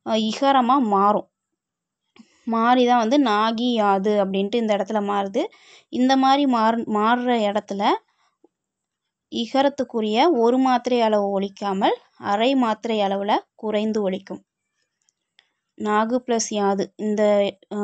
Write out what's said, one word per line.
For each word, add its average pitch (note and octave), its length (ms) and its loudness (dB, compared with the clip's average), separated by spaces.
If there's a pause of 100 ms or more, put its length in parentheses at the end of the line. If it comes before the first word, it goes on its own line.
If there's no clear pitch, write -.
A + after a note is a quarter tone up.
ஆ, A3+ 80 -4
இகரமா B3 640 2
மாறும். G#3 500 2 (1120)
மாறி A#3+ 420 2
தான் A#3+ 120 4
வந்து A#3 220 2
நாகி A3+ 520 0
யாது G3+ 540 2
அப்படின்ட்டு G3 300 -2
இந்த G#3+ 220 0
இடத்துல G#3+ 240 -4
மாறுது. G3+ 420 -4 (460)
இந்த B3+ 280 2
மாதிரி C4 360 2
மாறு-, A3+ 320 0
மாறுற A#3 440 0 (100)
இடத்துல G3+ 500 -2 (1500)
இகரத்துக்குரிய A#3+ 960 0
ஒரு A#3+ 260 2
மாத்திரை B3 440 0
அளவு G3+ 380 0
ஒலிக்காமல் G3+ 560 -4 (220)
அரை A3+ 380 0
மாத்திரை A3 440 -2
அளவுல G3+ 380 0 (180)
குறைந்து G#3+ 460 -4
ஒலிக்கும். F#3+ 420 -6 (1400)
நாகு A3 440 0
பிளஸ் A#3 240 -2
யாது, G3+ 460 -2
இந்த, G#3 560 0 (220)
ஆ, G#3 100 -8